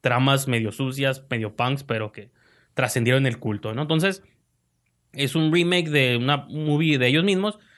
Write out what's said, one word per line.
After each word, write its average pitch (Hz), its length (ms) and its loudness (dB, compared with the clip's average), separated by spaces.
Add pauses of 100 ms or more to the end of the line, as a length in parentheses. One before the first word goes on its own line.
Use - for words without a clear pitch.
tramas 135 480 2
medio 110 240 -2
sucias, 135 560 -4
medio 110 260 -6
punks, 135 280 -4
pero 110 280 -6
que 104 180 -20 (440)
trascendieron 127 520 2
el 117 140 -2
culto, 107 340 -6
¿no? 139 100 -4
Entonces, 160 380 0 (920)
es 139 220 -2
un 160 180 2
remake 175 360 2
de 131 280 2
una 139 320 0
movie 151 480 0
de 123 100 4
ellos 151 160 2
mismos 202 340 0 (200)